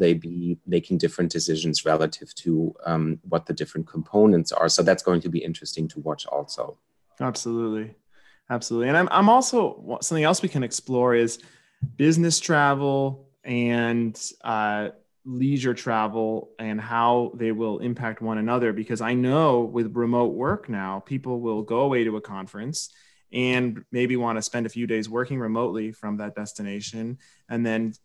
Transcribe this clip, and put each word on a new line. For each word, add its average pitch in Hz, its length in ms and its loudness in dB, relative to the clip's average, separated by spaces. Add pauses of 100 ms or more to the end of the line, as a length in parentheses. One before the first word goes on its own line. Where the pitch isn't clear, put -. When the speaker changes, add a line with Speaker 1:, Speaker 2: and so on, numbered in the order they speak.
Speaker 1:
they 85 120 6 (160)
be 87 80 -6 (380)
making 87 280 0
different 85 340 0
decisions 80 380 0 (160)
relative 80 360 0 (140)
to, 87 80 -2 (400)
um, 80 140 0 (280)
what 82 160 0
the 82 120 -4
different 80 260 -6 (100)
components 92 600 4
are? 82 180 4
So - 60 4
that's 87 260 4
going 87 180 4
to 87 100 -2
be 80 140 -2
interesting 80 420 -6
to - 60 -12 (100)
watch 73 140 -4 (120)
also. - 300 -6 (680)
Speaker 2:
Absolutely. 110 580 -4 (680)
Absolutely. 120 340 -2
And 151 100 4
I'm, 185 80 2 (100)
I'm 202 180 8
also, 254 200 2 (320)
wa-, 117 180 -6
something 156 240 2
else 180 160 2
we - 100 -6
can 131 140 0
explore 123 400 0 (140)
is 113 80 0 (640)
business 160 400 4 (120)
travel 139 520 4 (440)
and, 117 680 0 (400)
uh, 104 300 0 (580)
leisure 131 320 2
travel 110 560 -2 (360)
and 107 140 -4
how 117 540 2
they 113 260 -2
will 110 160 -2 (140)
impact 117 280 -6 (120)
one 110 80 -2
another. 117 340 2
Because 110 280 -4 (100)
I - 40 0
know 131 320 2 (300)
with 113 200 -2
remote 120 360 2 (140)
work 208 220 -2
now, 98 220 -6 (240)
people 131 200 -6 (120)
will 110 160 -2 (120)
go 120 60 2
away 135 240 2
to 110 120 0
a 107 40 -8 (140)
conference 101 440 -10 (540)
and 127 580 0
maybe 123 240 0 (100)
wanna 113 260 -2
spend 120 160 -2
a 110 120 -10
few 120 80 -2
days 110 200 -2 (120)
working 127 200 -4 (100)
remotely 110 420 -2 (100)
from 107 180 -6
that 104 140 -8 (100)
destination 107 760 -10 (300)
and 117 180 -2
then 110 140 0 (240)